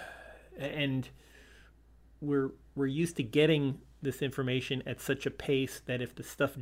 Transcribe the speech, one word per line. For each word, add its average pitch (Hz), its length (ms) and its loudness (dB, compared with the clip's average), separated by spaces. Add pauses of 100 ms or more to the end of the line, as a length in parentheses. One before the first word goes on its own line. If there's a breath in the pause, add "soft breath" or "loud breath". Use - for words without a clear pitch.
(580 loud breath)
and 139 500 0 (1120 soft breath)
we're 139 300 2 (280)
we're 139 80 2
used 160 300 0
to 147 60 0
getting 143 580 4 (200)
this 139 220 -2
information 127 640 -2
at 135 140 -6
such - 260 -2
a 135 40 0
pace - 560 0
that 123 140 -4
if 120 140 -6
the - 80 -12
stuff - 400 -2